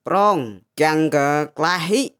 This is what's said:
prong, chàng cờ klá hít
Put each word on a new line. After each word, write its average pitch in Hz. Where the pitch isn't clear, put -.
prong, 160
chàng 156
cờ 147
klá 170
hít 208